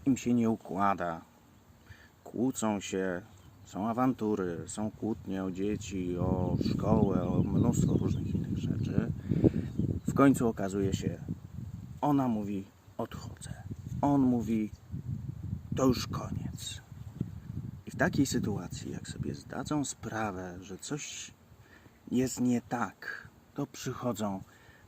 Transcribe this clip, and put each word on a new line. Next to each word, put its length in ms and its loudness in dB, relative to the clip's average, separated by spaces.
im 120 4
się 160 2
nie 160 6
układa. 720 0
Kłócą 560 0
się, 420 -2
są 220 -4
awantury, 800 0
są 240 -4
kłótnie 520 -4
o 80 -2
dzieci, 640 -2
o 400 2
szkołę, 580 4
o 160 2
mnóstwo 500 4
różnych 420 2
innych 220 -2
rzeczy. 540 0
W 60 0
końcu 340 6
okazuje 460 0
się, 260 -2
ona 260 4
mówi: 380 -2
"Odchodzę". 640 -8
On 200 6
mówi: 500 4
"To 100 4
już 220 4
koniec". 760 -6
I 60 -10
w 40 -10
takiej 300 4
sytuacji, 680 -2
jak 160 -8
sobie 280 -6
zdadzą 500 -4
sprawę, 760 -6
że 160 -12
coś 540 -8
jest 300 2
nie 200 4
tak, 680 -6
to 140 -4
przychodzą: 760 -4